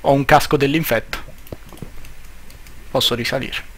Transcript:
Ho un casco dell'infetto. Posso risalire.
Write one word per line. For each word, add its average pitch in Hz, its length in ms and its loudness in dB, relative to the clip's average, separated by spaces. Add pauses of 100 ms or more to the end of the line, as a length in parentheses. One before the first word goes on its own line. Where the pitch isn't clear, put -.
Ho 143 100 4
un 139 140 6
casco 147 320 6
dell'infetto. 139 680 0 (1700)
Posso 123 240 2
risalire. 117 640 -4